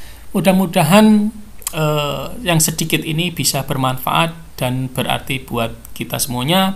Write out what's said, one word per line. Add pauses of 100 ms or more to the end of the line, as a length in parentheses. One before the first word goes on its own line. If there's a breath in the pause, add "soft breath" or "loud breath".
(340 loud breath)
Mudah-mudahan, (400)
eh, (160)
yang
sedikit
ini
bisa
bermanfaat (240)
dan
berarti
buat (240)
kita
semuanya,